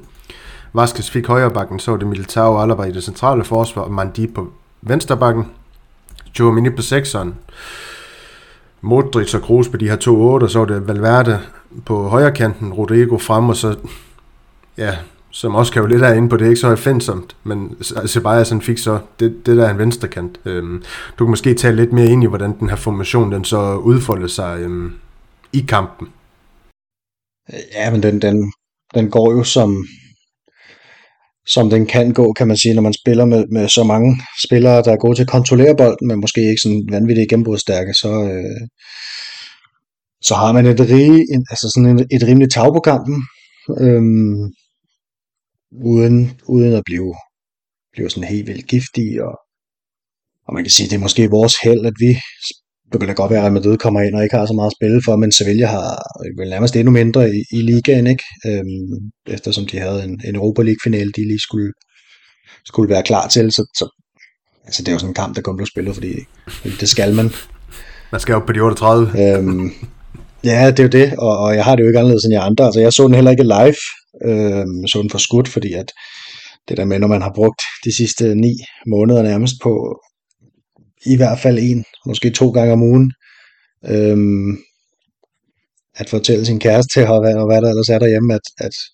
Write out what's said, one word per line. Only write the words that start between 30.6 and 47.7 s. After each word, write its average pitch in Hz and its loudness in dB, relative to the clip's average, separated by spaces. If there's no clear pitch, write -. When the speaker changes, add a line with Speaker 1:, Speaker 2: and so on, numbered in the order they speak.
Speaker 2:
som 113 2
den 110 2
kan 120 2
gå, 117 2
kan 117 0
man 107 0
sige, 113 0
når 110 2
man 107 2
spiller 120 2
med, 117 2
med 104 0
så 117 2
mange 117 2
spillere, 123 4
der 113 2
er 107 4
gode 117 2
til 123 0
at 127 -4
kontrollere 139 4
bolden, 123 2
men 110 -2
måske 107 0
ikke 110 0
sådan 107 -2
vanvittigt 110 0
gennembrudsstærke, 101 -2
så, - -2
øh, 104 -6
så 107 -2
har 110 2
man 120 4
et 120 4
ri-, 139 4
en, 127 -2
altså 113 -8
sådan 123 4
en, 123 4
et 127 0
rimeligt 131 6
tag 123 4
på 170 0
kampen, 143 0
øhm, 110 2
uden, 120 4
uden 120 2
at 107 0
blive, 87 -8